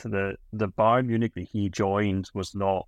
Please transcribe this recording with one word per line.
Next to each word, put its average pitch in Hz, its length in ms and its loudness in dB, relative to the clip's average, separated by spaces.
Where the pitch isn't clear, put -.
that 98 320 -2
the 107 160 -2
Bayern 113 380 2
Munich 113 280 0
that 90 140 -8
he 101 200 -2
joined 98 680 0
was 95 200 -6
not 98 340 0